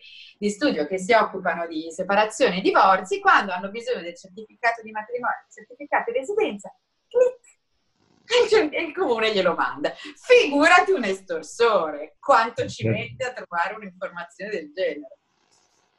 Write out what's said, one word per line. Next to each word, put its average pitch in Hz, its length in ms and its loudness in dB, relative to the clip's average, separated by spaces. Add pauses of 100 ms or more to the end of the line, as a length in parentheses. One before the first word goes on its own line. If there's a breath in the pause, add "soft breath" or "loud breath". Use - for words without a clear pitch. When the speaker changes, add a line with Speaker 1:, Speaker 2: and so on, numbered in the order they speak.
(360 loud breath)
Speaker 1:
di 208 120 -2
studio 170 380 -2
che 190 100 -4
si 185 140 -2
occupano 180 560 0
di 160 240 -10
separazione 202 680 0
e 190 40 -4
divorzi, 220 580 2
quando 262 320 2
hanno 185 180 -6
bisogno 214 320 -6
del 175 140 -12
certificato 220 680 -6
di 220 100 -16
matrimonio, 220 520 -6
del - 100 -20
certificato - 580 -6
di 247 60 -4
residenza, 269 560 -4 (340)
clic, - 520 0 (720)
e 480 120 6
il - 60 0
cer-, 311 240 4
il 311 200 -6
comune 226 400 0
glielo 180 220 2
manda. 139 380 -4
Figurati 359 1000 4
un 269 120 0
estorsore, 175 1160 -2
quanto 240 480 2
ci - 160 -10
Speaker 2:
Certo. 113 140 0
Speaker 1:
mette - 280 -8
a 247 80 -6
trovare 190 420 -6
un'informazione 185 760 -12
del 156 200 -10
genere. 151 460 -6 (800)